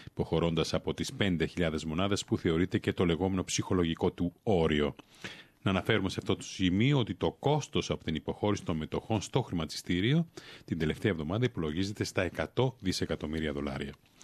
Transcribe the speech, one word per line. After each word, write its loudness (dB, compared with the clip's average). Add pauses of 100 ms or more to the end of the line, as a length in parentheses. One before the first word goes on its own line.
υποχωρώντας 0
από 0
τις -4
πέντε 2
χιλιάδες 0
μονάδες 0
που -2
θεωρείται 2
και 0
το 2
λεγόμενο 2
ψυχολογικό 0
του -2 (100)
όριο. 4 (680)
Να 0
αναφέρουμε 2
σε -8
αυτό 0
το -12
σημείο 2
ότι -2
το 0
κόστος 0
από -2
την -2
υποχώρηση -2
των -2
μετοχών -2
στο 0
χρηματιστήριο 0 (380)
την -2
τελευταία 0
εβδομάδα 0
υπολογίζεται -2
στα -2
εκατό 0
δισεκατομμύρια -2
δολάρια. -4 (300)